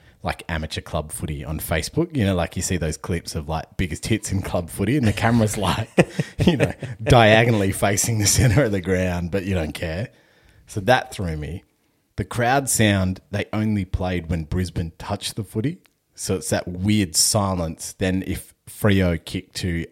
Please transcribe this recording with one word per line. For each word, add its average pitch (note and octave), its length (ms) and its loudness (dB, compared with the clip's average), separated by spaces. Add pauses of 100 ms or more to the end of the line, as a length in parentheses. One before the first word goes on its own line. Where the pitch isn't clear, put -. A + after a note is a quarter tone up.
(220)
like, D#2 260 -6
amateur D#2 320 -6
club D#2 320 -6
footy D2 320 -8
on D2+ 160 -6
Facebook. D3 560 -2
You A2+ 80 2
know, G2 100 2
like, E2+ 220 -2
you F#2 60 -4
see F2+ 160 -2
those D#2 180 -2
clips - 380 -6
of, D#2 140 -6
like, D#2+ 280 -6
biggest F2+ 300 -4
hits - 260 -2
in G2 100 -2
club F2+ 280 -4
footy G#2+ 260 0
and C3+ 100 2
the G2+ 60 4
camera's, A2+ 460 2
like, G2 300 -2 (300)
<laughs> - 280 0
you E3+ 100 4
know, F2+ 160 2 (300)
diagonally A2 680 6
facing G#2 460 0
the G2+ 80 2
centre B2 380 4
of G#2+ 80 0
the G2 80 0
ground, F2+ 500 0
but F#2+ 140 -2
you G2 100 -2
don't D#2 200 -2
care. F2 340 -6 (580)
So - 140 -8
that B2 320 0
threw E2+ 240 -4
me. D2+ 260 -8 (540)
The G#2 80 -4
crowd B2 460 0
sound, F#2+ 500 4 (100)
they G2+ 220 -2
only G#2+ 320 0
played F2+ 460 -4
when E2 140 -2
Brisbane F2 540 -4
touched - 380 -8
the G#2+ 80 -6
footy. B2+ 340 -4 (360)
So - 220 -4
it's D#2 140 -6
that G#2 160 -2
weird F#2 480 0
silence. F#2 800 0
Then F#2 340 0
if - 260 -8 (160)
Freo F#2 560 2
kicked - 340 -10
to E2+ 340 -4